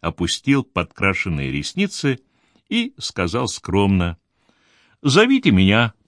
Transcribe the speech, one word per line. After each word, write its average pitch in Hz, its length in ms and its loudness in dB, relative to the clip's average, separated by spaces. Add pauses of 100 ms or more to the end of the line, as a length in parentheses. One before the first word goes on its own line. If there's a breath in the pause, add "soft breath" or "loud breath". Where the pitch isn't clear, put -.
опустил 87 600 -2
подкрашенные 87 880 -4
ресницы 135 680 -4 (480)
и 233 280 -4
сказал 101 520 -4
скромно: 92 680 0 (840)
"Зовите 220 480 2
меня 104 440 4 (140)